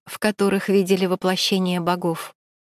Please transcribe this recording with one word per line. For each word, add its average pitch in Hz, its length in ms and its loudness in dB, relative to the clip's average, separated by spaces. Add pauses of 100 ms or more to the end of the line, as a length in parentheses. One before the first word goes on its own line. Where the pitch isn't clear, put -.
в - 100 -14
которых 196 500 0
видели 190 380 2
воплощение 185 760 0
богов, 175 540 -2 (300)